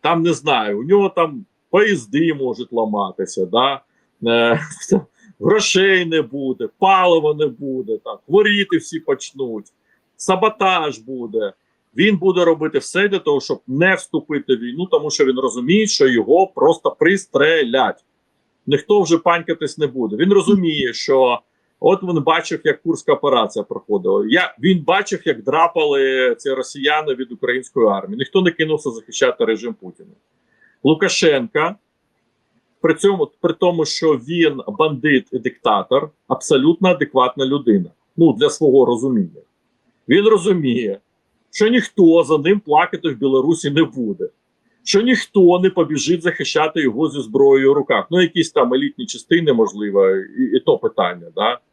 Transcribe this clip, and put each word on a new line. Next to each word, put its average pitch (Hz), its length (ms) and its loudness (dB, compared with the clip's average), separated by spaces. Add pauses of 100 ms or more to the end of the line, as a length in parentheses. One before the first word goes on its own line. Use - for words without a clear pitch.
Там, 165 220 0
не 170 100 2
знаю, 120 460 -2
у 120 40 -8
нього 196 260 2
там 156 360 -4 (240)
поїзди 160 640 0
можуть 123 400 -6
ламатися, 101 720 -4
да? 127 360 -2 (440)
Е, 117 340 2 (400)
<laughs> - 400 -18
грошей 190 680 2
не 165 160 0
буде, 127 480 -6 (100)
палива 180 540 4
не 151 140 -2
буде, 127 500 -6
там, 131 280 -12
хворіти 202 520 2
всі - 220 -6
почнуть, 131 680 -8 (520)
саботаж 185 840 -2
буде. 113 540 -8 (440)
Він 196 200 2
буде 180 280 2
робити 156 340 0
все 196 280 -2
для 190 120 -2
того, 143 220 -2
щоб 131 260 -8
не 170 280 2
вступити - 600 -4
в 113 40 -10
війну, 123 260 -8
тому - 260 -2
що 143 140 0
він 127 140 -2
розуміє, 131 480 0
що 139 200 0
його 131 400 2
просто - 520 -2
пристрелять. 151 1040 0 (640)
Ніхто 170 340 0
вже 165 160 0
панькатись 170 600 -4
не 151 100 -2
буде. 123 280 -6
Він 190 180 2
розуміє, 165 600 0
що 131 460 0 (400)
от 180 240 0
він 170 200 -2
бачив, 160 400 -2
як 151 180 -2
Курська 160 320 -2
операція 117 500 -2
проходила. 101 680 -2
Я, 170 300 0
він 165 240 2
бачив, 190 420 -2
як 113 180 -4
драпали 139 920 0
ці 135 160 -4
росіяни 143 640 -4
від 123 160 -10
української 123 560 -2
армії. 98 300 -4
Ніхто 160 240 -2
не 180 100 2
кинувся 156 400 -4
захищати 117 540 -2
режим 110 280 -4
Путіна. - 360 -20 (720)
Лукашенка, 156 920 0 (1040)
при 160 120 2
цьому, 180 380 0 (100)
при 165 120 -2
тому, 175 320 0
що 156 280 0
він 143 540 -2
бандит 143 640 0
і 127 80 -4
диктатор, 120 720 -2 (180)
абсолютно 156 600 2
адекватна 135 560 0
людина. 120 440 0 (280)
Ну, 165 160 4
для 131 160 2
свого 135 360 4
розуміння. 117 560 -2 (680)
Він 196 180 4
розуміє, 147 720 0 (520)
що 208 160 0
ніхто 180 560 4
за 151 140 0
ним 180 220 0
плакати 165 500 -2
в 127 80 -6
Білорусі 135 520 0
не 147 140 2
буде. 110 460 -6 (540)
Що 202 180 2
ніхто 202 580 4
не 185 100 2
побіжить 156 520 -2
захищати 156 600 -2
його 135 280 0
зі 139 120 -8
зброєю 135 500 4
в 143 40 4
руках. 120 360 -2
Ну, 180 100 2
якісь 165 300 -2
там 123 220 2
елітні 135 320 -4
частини, 151 480 0
можливо, 101 560 0
і, 101 480 -2
і - 20 2
то - 180 0
питання, 87 580 -4
да? 113 240 -2 (140)